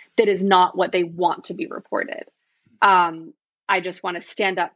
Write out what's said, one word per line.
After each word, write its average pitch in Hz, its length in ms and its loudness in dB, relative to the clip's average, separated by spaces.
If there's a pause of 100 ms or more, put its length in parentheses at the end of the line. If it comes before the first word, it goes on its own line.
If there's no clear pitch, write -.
(160)
that 226 100 4
is 190 160 0
not 185 340 4
what 180 140 0
they 180 140 0
want 170 400 -2
to 180 100 -8
be - 120 -8
reported. - 580 -8 (580)
Um, 170 520 2 (340)
I 190 120 0
just 180 220 -10
want 180 140 -6
to 170 40 -10
stand 190 380 -4
up 170 180 -4